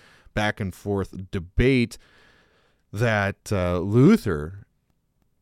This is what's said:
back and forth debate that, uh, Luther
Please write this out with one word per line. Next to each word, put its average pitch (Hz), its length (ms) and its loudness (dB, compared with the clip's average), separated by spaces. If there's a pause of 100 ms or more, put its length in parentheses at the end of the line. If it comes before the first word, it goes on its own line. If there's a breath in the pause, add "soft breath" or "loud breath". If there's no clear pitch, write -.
(340 soft breath)
back 104 260 -2
and 92 140 -6
forth 95 560 -6
debate 120 680 0 (960 soft breath)
that, 104 600 -2
uh, 90 260 0
Luther 101 880 2 (760)